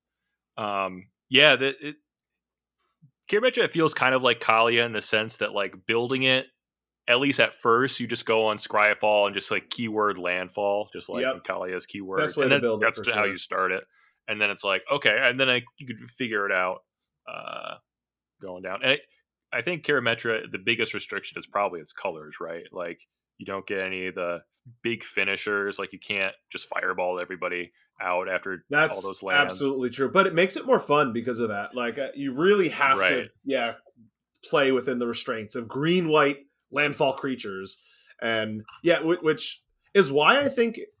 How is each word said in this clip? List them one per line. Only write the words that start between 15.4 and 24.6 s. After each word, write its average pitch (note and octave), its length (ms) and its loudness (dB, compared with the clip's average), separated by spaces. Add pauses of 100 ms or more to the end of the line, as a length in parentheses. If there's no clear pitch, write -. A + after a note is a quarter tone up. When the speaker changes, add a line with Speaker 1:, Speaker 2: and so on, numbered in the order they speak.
Speaker 1:
I, B2 120 0 (160)
you C3+ 100 -18
could A2+ 100 -10 (120)
figure A2 360 -4
it G2+ 60 -2
out, F#2 280 0 (480)
uh, - 480 -12 (640)
going F#2 220 -12
down. F#2+ 200 -8
And C3+ 100 2
I, - 640 -10
I A#2 40 -2
think E3+ 220 -6
Kirametra, A#2 680 0
the G#2 80 -8
biggest A2 340 -2
restriction - 440 -8
is E2 100 -14
probably F#2 340 -2
its - 120 -16
colors, D#2 460 -10
right? E2 320 -10
Like, F2 280 -10 (380)
you F#2 80 -16
don't G2 200 -8
get G2+ 140 -4
any F#2+ 280 -4
of F2+ 80 -8
the F2 240 -4 (440)